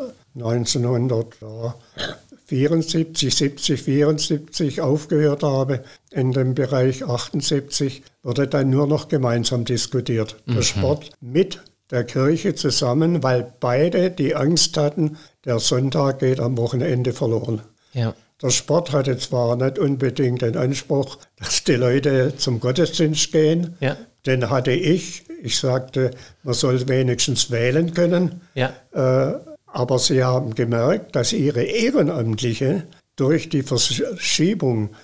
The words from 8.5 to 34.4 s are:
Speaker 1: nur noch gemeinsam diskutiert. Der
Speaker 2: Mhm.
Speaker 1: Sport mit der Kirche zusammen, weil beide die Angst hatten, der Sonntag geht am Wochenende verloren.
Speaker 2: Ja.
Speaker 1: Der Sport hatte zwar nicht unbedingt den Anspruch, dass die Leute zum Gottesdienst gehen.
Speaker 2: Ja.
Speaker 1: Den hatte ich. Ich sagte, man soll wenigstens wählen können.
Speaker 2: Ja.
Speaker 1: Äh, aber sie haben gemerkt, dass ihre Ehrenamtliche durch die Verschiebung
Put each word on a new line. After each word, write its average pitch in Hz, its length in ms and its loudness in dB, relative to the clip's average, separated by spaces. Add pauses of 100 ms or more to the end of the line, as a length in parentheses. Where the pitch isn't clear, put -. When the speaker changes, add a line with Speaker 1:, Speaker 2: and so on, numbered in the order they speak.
Speaker 1:
nur 139 160 4
noch 147 220 0
gemeinsam 120 560 0
diskutiert. 120 720 -2 (100)
Der 123 100 0
Speaker 2:
Mhm. 98 60 2
Speaker 1:
Sport 127 480 0 (100)
mit 143 400 -2 (300)
der 123 140 0
Kirche 156 500 0
zusammen, 151 680 2
weil 127 380 0
beide 170 500 2
die 160 240 -2
Angst 147 420 0
hatten, 151 400 0 (280)
der 120 140 0
Sonntag 135 600 0
geht 131 220 0
am 120 180 -2
Wochenende 123 540 0
verloren. 113 500 -2 (300)
Speaker 2:
Ja. 113 220 -2 (280)
Speaker 1:
Der 131 80 0
Sport 151 420 0
hatte 135 240 0
zwar 120 400 0
nicht 131 220 0
unbedingt 131 640 0
den 117 160 0
Anspruch, 135 580 -2 (220)
dass - 260 -2
die 131 120 4
Leute 131 600 2
zum 120 240 -2
Gottesdienst 151 720 0
gehen. 165 480 2
Speaker 2:
Ja. 131 160 -2 (300)
Speaker 1:
Den 127 240 2
hatte 131 220 2
ich. 175 500 0 (200)
Ich 123 160 -2
sagte, 131 520 0 (320)
man 127 120 -4
soll 127 340 2
wenigstens 127 640 0
wählen 127 440 0
können. 175 480 0 (120)
Speaker 2:
Ja. 127 180 0 (200)
Speaker 1:
Äh, 131 420 2 (320)
aber 127 320 0
sie 131 260 2
haben 127 300 0
gemerkt, 117 640 0
dass 120 160 0
ihre 139 300 0
Ehrenamtliche 143 1200 0 (320)
durch 156 340 0
die 143 140 0
Verschiebung 135 1300 0 (140)